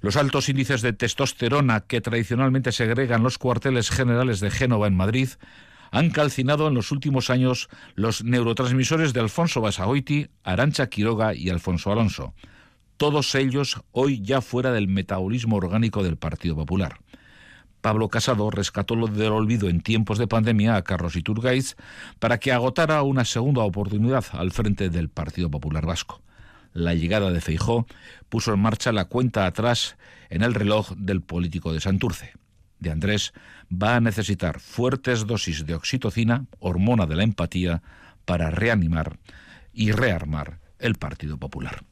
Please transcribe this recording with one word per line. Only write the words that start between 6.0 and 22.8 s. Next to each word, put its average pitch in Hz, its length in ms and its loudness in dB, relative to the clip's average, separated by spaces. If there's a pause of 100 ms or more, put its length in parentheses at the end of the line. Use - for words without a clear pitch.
calcinado 147 580 2
en 147 60 2
los 120 180 -2
últimos 139 380 -2
años 127 400 2 (260)
los 107 300 -2
neurotransmisores 127 880 2
de 120 80 0
Alfonso 131 400 0
Basagoiti, 135 640 0 (160)
Arantxa 123 440 2
Quiroga 107 460 0
y 73 160 -4
Alfonso 87 440 -2
Alonso, 107 400 0 (640)
todos 147 380 0
ellos 135 440 0 (140)
hoy 131 280 2
ya 127 200 0
fuera 127 320 -2
del 104 160 0
metabolismo 98 680 0
orgánico 101 480 0
del 82 140 0
Partido 78 400 -4
Popular. 80 400 -2 (840)
Pablo 107 300 0
Casado 107 420 0
rescató 101 460 -2
lo 113 100 0
del 107 240 0
olvido 110 380 2
en 87 100 2
tiempos 110 380 0
de 113 100 0
pandemia 113 480 4
a 95 60 2
Carlos 85 340 -4
Iturgaiz 127 640 -2 (420)
para 117 180 2
que 135 140 -2
agotara 143 520 2